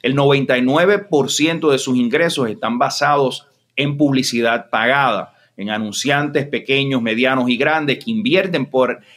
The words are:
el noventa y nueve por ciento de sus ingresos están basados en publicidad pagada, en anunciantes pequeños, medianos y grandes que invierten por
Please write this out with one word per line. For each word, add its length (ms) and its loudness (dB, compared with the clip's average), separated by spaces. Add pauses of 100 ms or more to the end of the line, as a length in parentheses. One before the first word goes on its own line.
el 140 0
noventa 420 2
y 60 0
nueve 340 4
por 320 -2
ciento 400 0
de 80 4
sus 200 -2
ingresos 520 0
están 300 -4
basados 640 0 (300)
en 200 -2
publicidad 760 0
pagada, 640 0 (220)
en 120 -8
anunciantes 800 -2
pequeños, 540 -2
medianos 480 0
y 80 0
grandes 460 0
que 60 -6
invierten 580 -2
por 340 -2 (160)